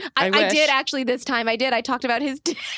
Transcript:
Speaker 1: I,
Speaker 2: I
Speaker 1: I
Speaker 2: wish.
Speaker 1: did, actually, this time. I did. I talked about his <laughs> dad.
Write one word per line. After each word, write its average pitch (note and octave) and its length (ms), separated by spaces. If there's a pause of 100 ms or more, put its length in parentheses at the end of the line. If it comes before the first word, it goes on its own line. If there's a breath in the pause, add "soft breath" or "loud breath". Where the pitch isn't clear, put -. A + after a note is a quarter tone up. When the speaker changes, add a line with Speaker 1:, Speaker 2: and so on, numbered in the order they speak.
(160 loud breath)
Speaker 1:
I, C4+ 80
Speaker 2:
I - 40
Speaker 1:
I - 20
Speaker 2:
wish. D4 240
Speaker 1:
did, D4+ 160
actually, C4+ 340
this B3 220
time. A#3 240
I A3+ 80
did. B3+ 160
I A3+ 80
talked B3+ 240
about A#3+ 160
his C#4+ 180
<laughs> - 0
dad. - 160 (220 loud breath)